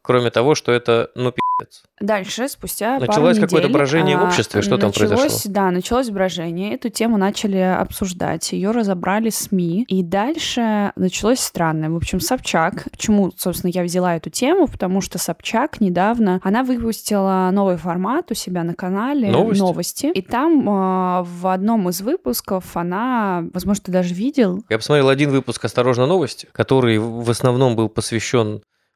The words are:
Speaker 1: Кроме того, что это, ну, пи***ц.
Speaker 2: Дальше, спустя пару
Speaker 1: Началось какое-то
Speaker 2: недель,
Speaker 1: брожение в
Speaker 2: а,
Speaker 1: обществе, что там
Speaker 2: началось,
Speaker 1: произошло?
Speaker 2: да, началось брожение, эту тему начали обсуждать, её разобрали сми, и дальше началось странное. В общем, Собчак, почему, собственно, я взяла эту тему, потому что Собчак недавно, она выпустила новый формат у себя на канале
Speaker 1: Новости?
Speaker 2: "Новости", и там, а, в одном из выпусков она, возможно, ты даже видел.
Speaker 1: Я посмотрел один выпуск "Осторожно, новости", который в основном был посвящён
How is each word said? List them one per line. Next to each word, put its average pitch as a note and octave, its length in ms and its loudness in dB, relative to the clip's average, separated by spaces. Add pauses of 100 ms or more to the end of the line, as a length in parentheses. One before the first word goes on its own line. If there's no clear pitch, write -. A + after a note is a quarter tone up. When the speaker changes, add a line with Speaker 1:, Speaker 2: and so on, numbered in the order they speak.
Speaker 1:
Кроме B2 280 2
того, C3+ 260 4
что - 160 0
это, A#2+ 420 2
ну, B2 160 -2
пи***ц. - 520 -4 (180)
Speaker 2:
Дальше, G#3 480 -4
спустя A3+ 500 -4
пару B2+ 80 -2
Speaker 1:
Началось G#3 320 2
какое-то - 300 2
Speaker 2:
недель, - 40 0
Speaker 1:
брожение C#3+ 460 2
в - 40 0
Speaker 2:
а, - 40 2
Speaker 1:
обществе, A2 360 0
что G3 140 2
там G#2 120 2
Speaker 2:
началось, G#2 220 2
Speaker 1:
произошло? C4 300 2 (120)
Speaker 2:
да, G3 180 0
началось A#3 400 -2
брожение, F#3 640 -4
эту B3+ 160 -6
тему A3+ 260 0
начали G3 420 0
обсуждать, F#3 920 -2
её F#3 200 -2
разобрали G#3+ 580 0
сми, F#3 560 -2
и F#3+ 160 0
дальше G#3+ 920 -2
началось G#3 420 0
странное. D#3 500 -2
В D#3+ 80 -2
общем, E3+ 220 -4
Собчак, F#3 720 -2
почему, G3+ 460 2
собственно, F3+ 340 -4
я F3+ 140 -2
взяла F3 320 0
эту D#3+ 140 -8
тему, D4+ 360 2
потому F#3+ 340 -2
что - 180 -6
Собчак - 640 -4
недавно, F#3+ 600 2
она A3 220 2
выпустила G3+ 880 0
новый G3 240 2
формат F#3+ 560 -2
у - 20 -4
себя F3+ 300 -4
на E3+ 100 -4
канале G#3 560 -2
Speaker 1:
Новости? G3 320 4
Speaker 2:
"Новости", F3+ 440 -2
и C#4+ 160 0
там, C#4+ 460 2
а, F#3 560 0
в F3 220 -6
одном F#3+ 420 2
из F3 120 -2
выпусков A3+ 760 -4
она, F#3+ 680 -2 (100)
возможно, F#3+ 300 -2
ты F#3 80 -6
даже F3+ 220 2
видел. G#3 540 0
Speaker 1:
Я G#3+ 100 0
посмотрел C#3 300 4
один C#3 220 4
выпуск C3 340 -2
"Осторожно, B2 420 2
новости", E3 440 -2
который A#2+ 480 2
в A#2 320 -2
основном B2 460 2
был A2 120 2
посвящён A2 760 -2 (340)